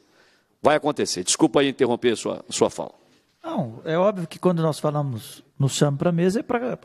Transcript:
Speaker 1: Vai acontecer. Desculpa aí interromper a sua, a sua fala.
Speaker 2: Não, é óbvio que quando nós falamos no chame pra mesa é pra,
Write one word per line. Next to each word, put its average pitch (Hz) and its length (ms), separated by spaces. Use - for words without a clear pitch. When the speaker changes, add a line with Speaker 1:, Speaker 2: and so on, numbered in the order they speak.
Speaker 1:
Vai 147 160
acontecer. 120 440
Desculpa 151 380
aí 143 80
interromper 120 460
a - 20
sua, 98 320
a - 40
sua 107 180
fala. - 240
Speaker 2:
Não, 156 400
é 160 140
óbvio 185 280
que - 140
quando 180 220
nós 160 180
falamos 147 640
no 139 80
chame 139 300
pra 170 160
mesa 185 260
é 302 40
pra, 233 420